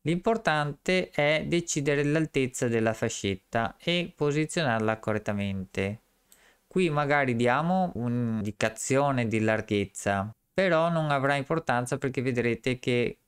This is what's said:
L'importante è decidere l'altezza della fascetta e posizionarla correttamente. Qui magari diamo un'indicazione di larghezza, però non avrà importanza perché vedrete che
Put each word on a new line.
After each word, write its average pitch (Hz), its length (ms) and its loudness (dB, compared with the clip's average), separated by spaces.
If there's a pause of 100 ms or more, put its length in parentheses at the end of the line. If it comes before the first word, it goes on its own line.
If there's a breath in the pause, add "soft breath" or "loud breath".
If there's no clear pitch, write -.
L'importante 175 1080 0
è 151 380 0
decidere 147 560 0
l'altezza 147 640 0
della 110 260 2
fascetta - 840 -4
e 170 340 -2
posizionarla 143 840 0
correttamente. 101 1000 -4 (680 soft breath)
Qui 185 220 0
magari 143 480 2
diamo 160 560 2
un'indicazione 120 1300 0
di 107 120 0
larghezza, 104 960 0 (180)
però 170 360 2
non 156 220 0
avrà 139 240 2
importanza 135 600 -2
perché 131 240 -2
vedrete 120 580 0
che 120 480 0